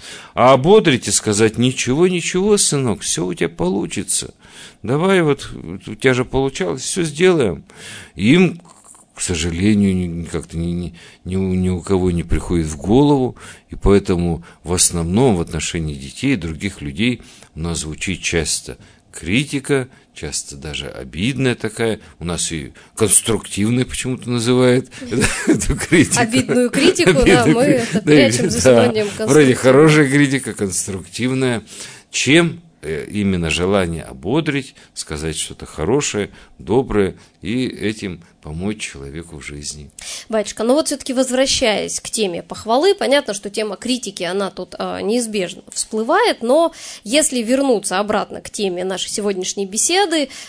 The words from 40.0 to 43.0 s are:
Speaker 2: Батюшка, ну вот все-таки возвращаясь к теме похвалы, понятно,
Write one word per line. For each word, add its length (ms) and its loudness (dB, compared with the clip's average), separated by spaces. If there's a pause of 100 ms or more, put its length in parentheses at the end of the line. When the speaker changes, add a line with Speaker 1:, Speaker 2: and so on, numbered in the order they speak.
Speaker 2:
Батюшка, 340 -4
ну 100 2
вот 140 2
все-таки 260 -6
возвращаясь 840 0
к 100 -12
теме 320 -4
похвалы, 540 0
понятно, 380 0